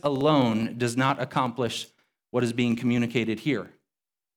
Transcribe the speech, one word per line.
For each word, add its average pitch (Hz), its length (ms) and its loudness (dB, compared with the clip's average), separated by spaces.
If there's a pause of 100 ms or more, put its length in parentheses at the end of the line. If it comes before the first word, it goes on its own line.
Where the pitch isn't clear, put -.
alone 131 760 2
does 120 180 -2
not 135 240 2
accomplish 127 680 -4 (420)
what 123 140 0
is 113 100 0
being 120 220 2
communicated 117 640 0
here. 110 320 -4 (640)